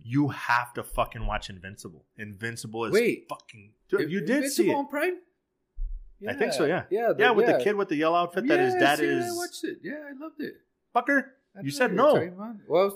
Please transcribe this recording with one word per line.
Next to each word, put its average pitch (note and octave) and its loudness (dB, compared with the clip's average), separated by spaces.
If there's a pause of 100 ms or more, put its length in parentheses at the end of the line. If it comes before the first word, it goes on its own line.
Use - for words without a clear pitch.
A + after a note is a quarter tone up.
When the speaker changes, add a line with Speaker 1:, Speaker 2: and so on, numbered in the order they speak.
Speaker 1:
you C3+ 0
have A#2+ -2
to A#2 -8
fucking A2 -4
watch G#2 -4
Invincible. F#2+ -16 (140)
Invincible A2 -8
is G#2+ -4
Speaker 2:
Wait. G3+ 0
Speaker 1:
fucking, G#2+ -16 (160)
dude, G3 0
Speaker 2:
In-, D#3 -4
Speaker 1:
you F#3+ -4
did D#3 -4
see C#4 2
Speaker 2:
Invincible - 4
Speaker 1:
it. - 0
Speaker 2:
on C#4 -4
Prime? E4 -2 (1120)
Speaker 1:
I G3+ -4
think - 0
so, E3 2
yeah. D3 0
Speaker 2:
Yeah, A3 2
the, G3+ 2
Speaker 1:
Yeah, B3 6
with A3 4
the D#3 6
Speaker 2:
yeah. C3 2
Speaker 1:
kid G#3 2
with G3 0
the D#3 -2
yellow D#3+ 4
outfit F#3+ -2
that F4 6
his F#4 2
Speaker 2:
Yes, F4+ 2 (160)
Speaker 1:
dad - -
Speaker 2:
yeah, - 2 (100)
Speaker 1:
is F4 -4
Speaker 2:
I F4 -6
watched F4 -8
it. - -8
Yeah, G3 -10 (140)
I C#4 -16
loved D#4 -12
it. - -10 (400)
Speaker 1:
Fucker, C4 2 (320)
Speaker 2:
I G3 -16
Speaker 1:
you D3 -8
Speaker 2:
know C#3 -4
Speaker 1:
said A#3+ 0
Speaker 2:
what F3+ 0
Speaker 1:
no. A#3 6
Speaker 2:
you're D4 8 (120)
talking - -6
about. G#3+ -12 (140)
Well, E3 4
I - 4
was G3 0